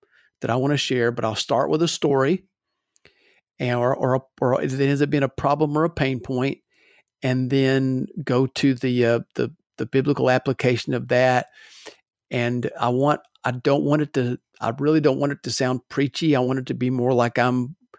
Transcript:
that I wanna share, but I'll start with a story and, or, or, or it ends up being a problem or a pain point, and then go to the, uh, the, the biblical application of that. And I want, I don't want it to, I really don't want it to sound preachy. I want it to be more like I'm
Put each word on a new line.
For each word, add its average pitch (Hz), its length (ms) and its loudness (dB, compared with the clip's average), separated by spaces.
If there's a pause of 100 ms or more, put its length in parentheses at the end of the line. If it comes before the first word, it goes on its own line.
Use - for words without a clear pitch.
(400)
that 117 100 -4
I 117 60 0
wanna 139 200 0
share, 123 340 0
but 120 140 -6
I'll 110 100 -2
start 139 340 -2
with 156 140 0
a 170 60 2
story 139 560 0 (1120)
and, 123 200 -2
or, 123 160 2
or, 131 320 0 (140)
or 131 220 2
it 143 100 -4
ends 139 300 0
up 143 80 2
being 143 120 2
a 135 60 0
problem 147 480 -2
or 156 80 2
a 165 60 -2
pain 135 300 -2
point, 131 380 -4 (640)
and 127 280 -2
then 135 560 2 (160)
go 131 240 2
to 135 280 0
the, 123 300 0
uh, 117 160 2 (140)
the, 123 180 -2 (240)
the 117 100 -4
biblical 135 440 0
application 127 640 0
of 120 140 -6
that. 127 380 2 (840)
And 120 480 -2
I 120 120 0
want, 139 300 0 (240)
I 127 60 0
don't 139 340 0
want 147 180 2
it 143 120 -4
to, 123 240 -2 (220)
I 113 180 -2
really 151 220 2
don't 135 180 2
want 143 140 -2
it - 120 -10
to 120 60 -6
sound 127 380 -2
preachy. 143 480 0
I 127 40 2
want 131 200 0
it 131 60 -10
to 127 80 -6
be 123 160 -2
more 127 220 0
like 120 260 2
I'm 123 360 0 (240)